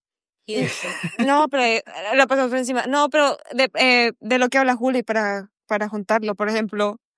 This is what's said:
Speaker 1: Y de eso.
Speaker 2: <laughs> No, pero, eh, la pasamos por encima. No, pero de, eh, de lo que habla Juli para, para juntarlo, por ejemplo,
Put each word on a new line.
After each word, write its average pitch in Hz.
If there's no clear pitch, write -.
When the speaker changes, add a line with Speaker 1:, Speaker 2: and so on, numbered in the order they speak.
Speaker 1:
Y 220
de 254
eso. -
Speaker 2:
<laughs> 190
No, 294
pero, 277
eh, 226
la 269
pasamos 262
por 254
encima. 247
No, 285
pero 285
de, 254
eh, 247
de 240
lo 247
que 269
habla 254
Juli 247
para, 202
para 214
juntarlo, 214
por 208
ejemplo, 214